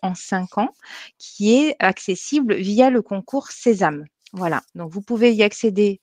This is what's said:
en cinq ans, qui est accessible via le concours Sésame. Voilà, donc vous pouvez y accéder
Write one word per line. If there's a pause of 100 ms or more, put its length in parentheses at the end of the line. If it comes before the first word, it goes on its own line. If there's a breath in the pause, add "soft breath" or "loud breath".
en
cinq
ans, (480 loud breath)
qui
est
accessible
via
le
concours
Sésame. (260)
Voilà, (140)
donc
vous
pouvez
y
accéder